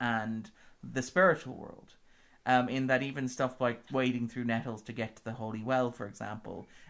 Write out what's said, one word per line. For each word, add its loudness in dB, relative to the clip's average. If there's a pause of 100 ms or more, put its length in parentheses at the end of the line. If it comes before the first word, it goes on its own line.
and -2 (320)
the -4
spiritual 2
world. -16 (500)
Um, 6
in 0
that 4
even -4
stuff -2
like 2 (100)
wading 2
through -6
nettles -2
to -10
get -6
to -20
the -6
Holy -6
Well, 2
for -8
example, -10 (240)